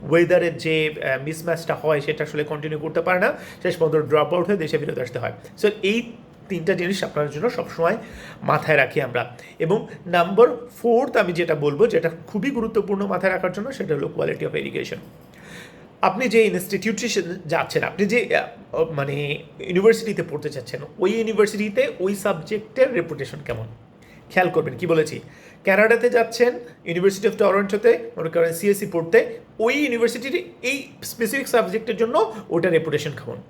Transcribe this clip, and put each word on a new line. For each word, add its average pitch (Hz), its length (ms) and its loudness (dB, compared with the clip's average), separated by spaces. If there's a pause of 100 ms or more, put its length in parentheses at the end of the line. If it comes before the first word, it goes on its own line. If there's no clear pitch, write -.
ওয়েদারের 170 480 4
যে, 156 360 -2 (100)
আহ, 135 200 -2
মিসম্যাচটা 160 520 -4
হয় 151 260 0
সেটা 151 220 -4
আসলে 151 200 -4
কন্টিনিউ 151 360 -6
করতে 160 220 -2
পারে 180 180 2
না, 240 140 2 (280)
শেষ 170 160 -2
পর্যন্ত 151 280 2
ড্রপ 147 280 4
আউট 180 140 2
হয়ে 202 100 2
দেশে 156 200 -2
ফেরত 143 220 -4
আসতে 123 200 -6
হয়। 117 120 -4 (300)
So 208 80 4 (140)
এই 226 280 0 (380)
তিনটা 175 240 -2
জিনিস 180 300 -2
আপনার 151 260 -2
জন্য 151 200 -2
সবসময় 185 480 -2 (460)
মাথায় 151 340 2
রাখি 135 240 2
আমরা। 120 360 -4 (220)
এবং 165 280 0 (180)
নাম্বার 180 420 6 (300)
ফোর্থ 240 400 2
আমি 180 160 2
যেটা 165 220 0
বলবো, 147 320 4
যেটা 165 220 2 (180)
খুবই 214 240 -2
গুরুত্বপূর্ণ 202 540 -2
মাথায় 190 280 0
রাখার 180 180 -2
জন্য, 220 220 -6
সেটা 151 220 -2
হলো 160 220 -4
quality - 260 -2
of - 100 -4
education। 69 440 -4 (1040)
আপনি 208 260 0
যে 220 160 6
ইনস্টিটিউটে 196 640 -2
সে-, 202 140 0 (240)
যাচ্ছেন, 147 380 -2
আপনি - 220 0
যে, 220 320 0
আহ, - 540 -4
মানে 143 520 -4 (160)
ইউনিভার্সিটিতে 196 680 2
পড়তে 147 200 -6
চাচ্ছেন, 135 320 -10 (180)
ওই 196 120 4
ইউনিভার্সিটিতে 214 880 2
ওই 196 160 0
সাবজেক্টের 208 800 0
রেপুটেশন 147 520 -4
কেমন 113 200 -6 (640)
খেয়াল 175 200 4
করবেন। 151 280 0
কি 175 100 -4
বলেছি, 156 320 2 (460)
কানাডাতে 220 440 4
যাচ্ছেন 233 500 2 (260)
University 190 440 2
of - 120 -2
Toronto-তে, 208 760 2
মনে 165 120 -4
করেন 165 240 2
সিএসসি 202 320 0
পড়তে, 170 540 2 (200)
ওই 233 140 2
ইউনিভার্সিটির 240 760 0 (120)
এই 269 260 -4 (160)
স্পেসিফিক 247 440 -4
সাবজেক্টের 220 500 0
জন্য 247 360 0 (160)
ওটা 175 200 2
রেপুটেশন 156 420 0
কেমন। 123 260 -12 (120)